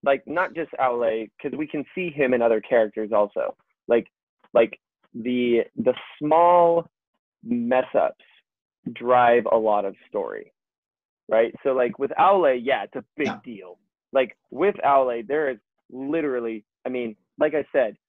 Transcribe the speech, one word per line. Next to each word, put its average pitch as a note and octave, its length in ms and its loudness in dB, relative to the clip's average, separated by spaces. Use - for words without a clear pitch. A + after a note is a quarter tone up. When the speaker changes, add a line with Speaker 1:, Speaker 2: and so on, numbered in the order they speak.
Speaker 1:
like, C#3 240 0
not E3+ 280 -4
just D#3 240 -8
Aule, A#2 500 -2
'cause C#3+ 100 -8
we C#3+ 160 -8
can C#3+ 260 -8
see F3+ 160 -6
him C#3 240 0
in A#2+ 80 2
other A#2 200 2
characters A2 500 0
also. G#2 440 -2
Like, A#2+ 200 2
like, A#2 260 4
the, A#2+ 500 0
the B2 180 0
small E3+ 720 4
mess A#2+ 500 0
ups - 300 0
drive A#2+ 580 2
a A#2 60 2
lot G#2 280 0
of G2 100 -8
story, G#1+ 460 -8
right? A2+ 240 2
So, C3+ 100 0
like, B2 260 -2
with C#3 180 -4
Aule, E3 460 4
yeah, A#2+ 200 -2
it's G#2+ 120 -14
a B2 100 -12
big D3 120 -4
Speaker 2:
Yeah. G#3+ 160 -8
Speaker 1:
deal. F#2 360 -18
Like, C3 240 0
with F#3+ 340 -2
Aule, C3 440 2
there D3 220 -2
is A#2 100 -8
literally, B2+ 720 -4
I B2+ 40 -6
mean, A#2+ 260 -6
like D3+ 160 0
I D3 180 -2
said A#2 240 0